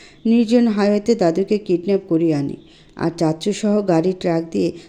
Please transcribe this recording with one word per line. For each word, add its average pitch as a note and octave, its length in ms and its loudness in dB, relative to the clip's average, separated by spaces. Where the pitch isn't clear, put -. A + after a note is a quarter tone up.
নির্জন A#3 420 4
হাইওয়েতে G#3 460 0
দাদুকে F#3+ 440 0
কিডন্যাপ F#3+ 500 0
করিয়ে E3 260 2
আনি C#3 220 -4
আর E3 200 -2
চাচু D#3+ 360 -2
সহ G#3 300 0
গাড়ি F3+ 380 2
ট্রাক E3 320 -2
দিয়ে F#3 200 -2